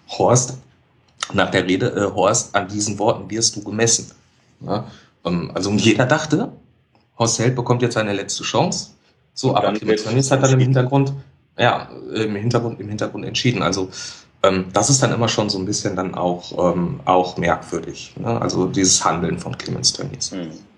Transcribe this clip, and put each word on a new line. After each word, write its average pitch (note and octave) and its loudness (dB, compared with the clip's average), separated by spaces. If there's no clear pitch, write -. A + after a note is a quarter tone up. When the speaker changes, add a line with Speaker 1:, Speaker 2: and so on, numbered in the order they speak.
Speaker 1:
Horst, A#2 2
nach F2 2
der F#2 2
Rede, G2 2
äh, G2+ 0
„Horst, G2+ 2
an F#2+ 0
diesen G2+ -4
Worten G2 0
wirst A2 -2
du G#2 -10
gemessen.“ A2+ 0
Ne? F#2+ -6
Ähm, E2+ -2
also, F#2+ -2
und G#2 2
jeder A2+ 4
dachte, D#3 0
Horst A2+ 2
Held B2+ 2
bekommt B2 0
jetzt A#2 0
seine G#2+ 0
letzte - -6
Chance. - -2
So, C3 0
Speaker 2:
Und - 2
Speaker 1:
aber G2+ 2
Speaker 2:
dann G2+ 0
Speaker 1:
Clemens G#2+ 0
Speaker 2:
wird A2 -6
Speaker 1:
Tönnies C3 2
hat C3+ 4
dann C3 6
im - -
Speaker 2:
entschieden. B2+ 6
Speaker 1:
Hintergrund, C3+ 2
ja, A#2 2
im G#2+ 0
Hintergrund, A2+ 0
im G#2 -10
Hintergrund G#2+ -6
entschieden. G#2+ 0
Also, F#2 0
ähm, F#2+ 4
das G#2 2
ist C3 4
dann A2+ 2
immer A2+ 2
schon G#2 0
so G2+ -4
ein F#2 -4
bisschen G2+ -2
dann F#2 -4
auch, F2 0
ähm, F2 -2
auch F#2 2
merkwürdig, E2 -4
ne? A2+ -2
Also F#2 0
dieses F#2 2
Handeln E2+ 0
von - -8
Clemens - -2
Tönnies. - -8
Speaker 2:
Mhm. E2+ -10